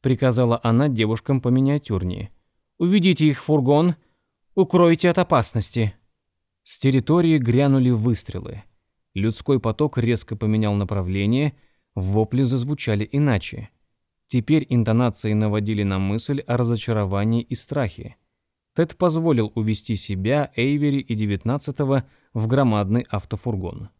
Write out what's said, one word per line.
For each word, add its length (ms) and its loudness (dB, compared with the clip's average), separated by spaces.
приказала 580 2
она 280 2
девушкам 500 0
поминиатюрнее. 880 -2
«Уведите 500 4
их 140 2
в 40 -16
фургон, 520 2
укройте 540 4
от 80 2
опасности». 800 0
С 160 -10
территории 600 2
грянули 500 2
выстрелы. 760 -2
Людской 460 0
поток 360 -2
резко 400 -2
поменял 380 0
направление, 800 -2
вопли 480 0
зазвучали 680 -2
иначе. 600 -2
Теперь 420 0
интонации 640 0
наводили 500 0
на 160 0
мысль 420 -4
о 160 -4
разочаровании 840 -2
и 120 -8
страхе. 640 -8
Тед 220 -2
позволил 580 0
увести 400 -2
себя, 640 -2
Эйвери 420 0
и 160 -6
девятнадцатого 960 -2
в 140 -4
громадный 640 2
автофургон. 920 -8